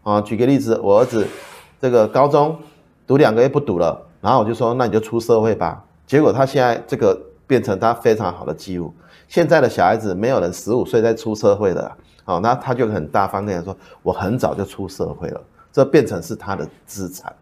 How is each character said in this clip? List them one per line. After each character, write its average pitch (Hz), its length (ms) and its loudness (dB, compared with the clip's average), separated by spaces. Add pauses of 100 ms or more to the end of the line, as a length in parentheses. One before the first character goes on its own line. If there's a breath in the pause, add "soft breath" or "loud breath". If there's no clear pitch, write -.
啊， 104 180 2
举 107 140 -6
个 117 100 0
例 135 140 4
子， 110 240 0
我 98 160 6
儿 127 60 4
子 113 200 -2 (540 loud breath)
这 131 100 -2
个 113 180 4
高 131 200 2
中 151 300 2 (500 loud breath)
读 135 100 4
两 110 160 4
个 117 80 4
月 131 60 6
不 139 120 0
读 98 200 -2
了， 82 260 0 (140)
然 101 120 0
后 131 80 4
我 107 60 2
就 113 80 -2
说 117 220 0
：“那 131 100 0
你 101 60 -2
就 107 80 2
出 117 200 -4
社 113 220 2
会 110 140 2
吧。” - 280 -6 (220)
结 147 160 2
果 127 100 4
他 135 140 2
现 135 160 0
在 120 240 0
这 131 120 -4
个 101 220 2 (280)
变 - 160 2
成 95 160 -2
他 113 140 2
非 113 200 0
常 101 200 -2
好 90 120 -14
的 73 80 -6
记 90 240 -10
录。 80 160 -8 (360 soft breath)
现 170 180 2
在 160 140 4
的 117 80 4
小 - 160 0
孩 104 100 4
子 107 180 -4
没 101 140 -2
有 123 140 0
人 87 120 -2
十 - 180 -8
五 113 140 0
岁 113 160 0
再 113 120 2
出 110 200 -6
社 104 220 2
会 98 180 -2
的 82 80 -4
啦， - 160 -12 (280 soft breath)
哦， 90 180 -2
那 117 100 2
他 131 200 -4
就 120 140 0
很 90 200 -4
大 98 180 0
方 98 200 -6
跟 101 100 -4
人 85 80 -6
说 95 120 -10 (280 loud breath)
：“我 92 80 0
很 98 260 -4
早 73 160 -2
就 95 120 -4
出 95 220 -12
社 85 260 -8
会 82 160 -10
了。” - 120 -12 (300 soft breath)
这 135 120 2
变 139 220 4
成 95 160 -6
是 104 140 -10
他 98 200 -8
的 80 120 -8 (180)
资 95 240 -10
产。 - 320 -16